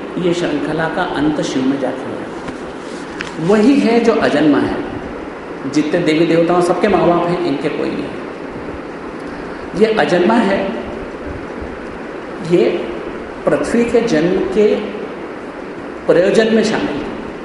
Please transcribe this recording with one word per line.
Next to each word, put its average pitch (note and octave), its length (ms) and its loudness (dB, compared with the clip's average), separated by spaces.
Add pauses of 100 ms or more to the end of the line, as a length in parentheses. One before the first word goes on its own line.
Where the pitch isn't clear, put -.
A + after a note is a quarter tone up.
(180)
ये F3 160 2
श्रृंखला D#3 520 -2
का E3+ 180 0
अंत D3+ 380 0
शिव C3+ 240 0
में C3+ 140 2
जाके B2+ 220 -4
हो A2 100 -8
जाता - 400 -8 (920)
है। E3+ 60 2
वही A3 300 6
है A3+ 200 6
जो A3+ 160 4
अजन्मा C#3 420 4
है। - 340 -2 (800)
जितने D3+ 260 2
देवी D#3 260 2
देवताओं, E3+ 360 4
सबके F3+ 260 2
माँ E3+ 200 4
बाप E3+ 200 4
हैं, F3 180 0
इनके C#3+ 240 -2
कोई C3+ 220 -4
नहीं। C#3 120 -4 (1700)
ये G#3 80 6
अजन्मा F3+ 480 4
है, G3 320 2 (1900)
ये - 400 2 (540)
पृथ्वी F3+ 400 2
के A#3 160 4
जन्म F3 380 2
के G#3+ 360 4 (1300)
प्रयोजन G3+ 480 4
में G#3 80 4
शामिल D3 240 0
है। - 240 -4 (340)